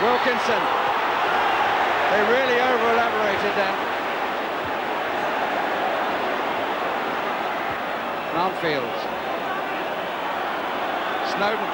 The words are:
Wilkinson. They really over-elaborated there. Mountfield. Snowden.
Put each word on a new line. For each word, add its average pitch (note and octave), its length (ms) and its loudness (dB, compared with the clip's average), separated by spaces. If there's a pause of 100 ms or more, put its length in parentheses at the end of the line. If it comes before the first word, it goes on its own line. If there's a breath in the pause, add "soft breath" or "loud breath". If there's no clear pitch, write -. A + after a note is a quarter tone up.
Wilkinson. A#3+ 600 2 (1500)
They G#3 160 4
really B3 320 4
over-elaborated A3+ 960 2
there. G3 220 2 (4000)
Mountfield. D#3+ 600 0 (2250)
Snowden. G3+ 420 0